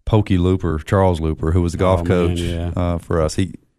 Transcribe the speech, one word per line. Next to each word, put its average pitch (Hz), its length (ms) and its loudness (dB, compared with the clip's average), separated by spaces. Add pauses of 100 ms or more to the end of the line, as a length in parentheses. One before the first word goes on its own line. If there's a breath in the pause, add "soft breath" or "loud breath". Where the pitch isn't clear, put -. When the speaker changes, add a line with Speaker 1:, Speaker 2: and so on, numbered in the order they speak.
Speaker 1:
Pokey 104 320 2
Looper, 87 420 0
Charles 92 400 2
Looper, 78 320 -2
who 90 100 2
was 85 120 -2
the - 40 -6
golf 92 240 2
Speaker 2:
Oh, - 20 -4
man, 87 40 -4
Speaker 1:
coach, 87 320 0
Speaker 2:
yeah. 85 360 -4
Speaker 1:
uh, 87 240 -2
for 85 220 -2
us, 78 140 -2
he, 95 180 -2 (260)